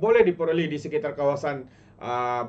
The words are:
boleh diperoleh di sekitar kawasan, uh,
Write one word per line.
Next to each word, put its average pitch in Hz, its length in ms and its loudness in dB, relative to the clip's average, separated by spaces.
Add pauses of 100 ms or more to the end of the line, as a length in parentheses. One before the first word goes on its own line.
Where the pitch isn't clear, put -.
boleh 226 240 6
diperoleh 165 400 0
di 147 160 -6
sekitar 147 320 -4
kawasan, 139 560 -2 (320)
uh, 123 480 -2